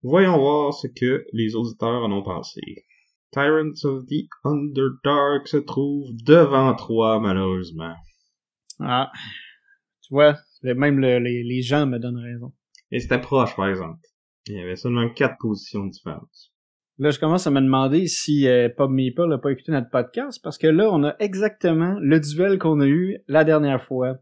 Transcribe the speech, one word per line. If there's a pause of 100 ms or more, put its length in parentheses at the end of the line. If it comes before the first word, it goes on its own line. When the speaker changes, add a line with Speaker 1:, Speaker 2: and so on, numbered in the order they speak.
Speaker 1:
Voyons
voir
ce
que
les
auditeurs
en
ont
pensé. (720)
Tyrants (120)
of
the (180)
Underdark
se
trouve (120)
devant
trois,
malheureusement. (840)
Speaker 2:
Ah. (920)
Tu
vois, (260)
même
le,
les,
les
gens
me
donnent
raison. (400)
Speaker 1:
Et
c'était
proche,
par
exemple. (480)
Il
y
avait
seulement
quatre
positions
de
différence. (460)
Speaker 2:
Là,
je
commence
à
me
demander
si,
euh,
Pub
Meeple
n'a
pas
écouté
notre
podcast,
parce
que
là,
on
a
exactement
le
duel
qu'on
a
eu (100)
la
dernière
fois.